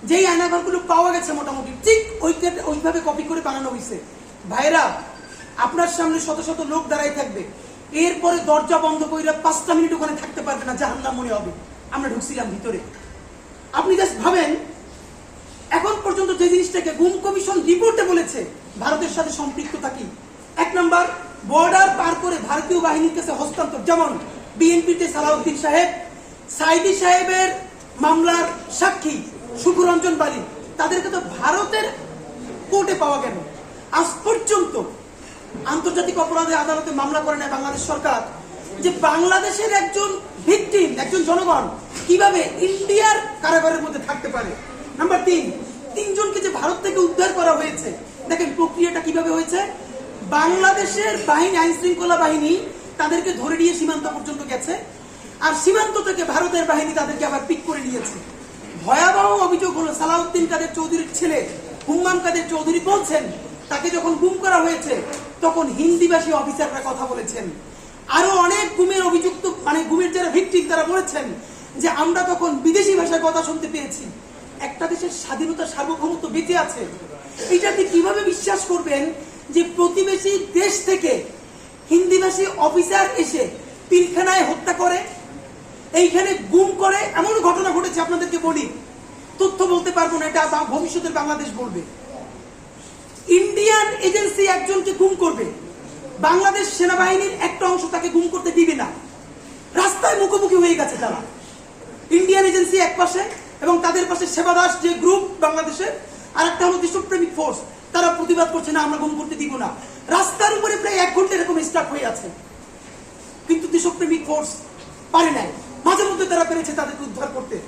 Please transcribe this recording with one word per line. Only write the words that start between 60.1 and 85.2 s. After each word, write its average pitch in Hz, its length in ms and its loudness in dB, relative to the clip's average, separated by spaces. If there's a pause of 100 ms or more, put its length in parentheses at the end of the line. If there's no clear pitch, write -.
কাদের 330 260 -2
চৌধুরীর 330 420 -2
ছেলে 311 200 0 (500)
হুম্মাম 359 360 2
কাদের 339 280 0
চৌধুরী 320 280 0 (100)
বলছেন, 311 320 2 (480)
তাকে 302 260 -4
যখন 330 160 0 (100)
গুম 370 120 2 (100)
করা 370 200 4
হয়েছে 311 300 -2 (500)
তখন 330 200 2 (140)
হিন্দিভাষী 339 520 4 (100)
অফিসাররা 277 480 -4
কথা 254 240 -6
বলেছেন। 233 320 -8 (720)
আরো 359 140 4 (160)
অনেক 415 200 0 (120)
গুমের 381 300 4
অভিযুক্ত, 349 360 0 (220)
মানে 302 140 2 (100)
গুমের 339 220 2
যারা 359 240 0
ভিকটিম 359 340 2
তারা 320 220 2
বলেছেন 370 340 -2 (560)
যে 330 60 2 (140)
আমরা 349 280 2
তখন 339 200 0 (140)
বিদেশি 381 360 4
ভাষায় 330 260 0
কথা 320 220 2
শুনতে 320 260 -6
পেয়েছি। 277 300 -10 (640)
একটা - 240 -8
দেশের 349 200 -4 (100)
স্বাধীনতা 320 440 -4
সার্বভৌমত্ব 320 680 -4
বেঁচে 330 200 0 (100)
আছে, - 180 -8 (720)
এটা 359 180 4
আপনি 392 200 2
কিভাবে 381 280 4 (100)
বিশ্বাস 392 300 -2 (100)
করবেন 311 320 0 (520)
যে 339 80 6 (140)
প্রতিবেশী 381 560 2 (260)
দেশ 392 160 2 (140)
থেকে 349 240 2 (800)
হিন্দিভাষী 370 540 4 (220)
অফিসার 359 400 4 (160)
এসে 269 200 -2 (460)
পিলখানায় 359 600 4
হত্যা 359 320 -2
করে, 359 160 2 (1000)